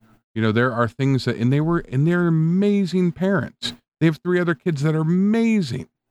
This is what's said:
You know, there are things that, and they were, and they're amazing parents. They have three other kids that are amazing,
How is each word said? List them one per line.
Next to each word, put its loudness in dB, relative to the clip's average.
You 0
know, 2
there 2
are 0
things -2
that, -2
and 0
they 2
were, 0
and 0
they're 2
amazing 0
parents. -4
They 2
have 0
three 0
other 0
kids -4
that 0
are 0
amazing, 0